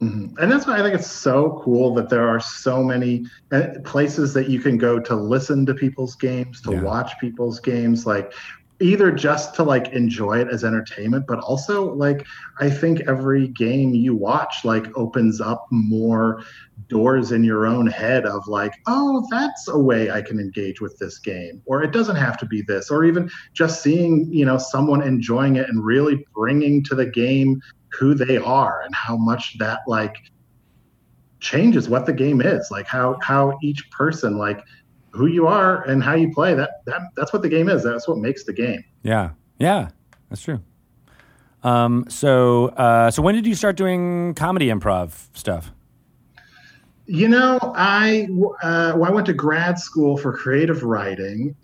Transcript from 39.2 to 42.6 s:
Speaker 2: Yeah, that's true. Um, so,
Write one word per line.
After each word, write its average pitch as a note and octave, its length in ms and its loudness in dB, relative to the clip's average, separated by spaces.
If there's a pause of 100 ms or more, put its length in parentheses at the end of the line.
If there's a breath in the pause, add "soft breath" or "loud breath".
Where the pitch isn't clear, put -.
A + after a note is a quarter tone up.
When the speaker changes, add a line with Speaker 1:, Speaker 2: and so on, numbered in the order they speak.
Speaker 2:
Yeah, D#3 300 0 (400)
that's - 140 -12
true. C3+ 180 -6 (1040 soft breath)
Um, A#2+ 440 2
so, B2+ 600 4